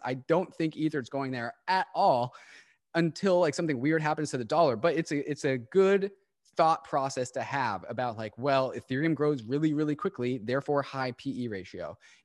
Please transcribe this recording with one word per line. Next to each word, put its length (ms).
I 100
don't 400
think 220
Ether's 320
going 240
there 200
at 300
all 360
until, 460
like, 140
something 260
weird 220
happens 280
to 80
the 60
dollar. 320
But 180
it's 160
a, 180
it's 180
a 120
good 540
thought 280
process 480
to 100
have 460
about, 280
like, 220
well, 380
Ethereum 380
grows 280
really, 320
really 200
quickly, 440
therefore 440
high 300
P 320
E 40
ratio. 480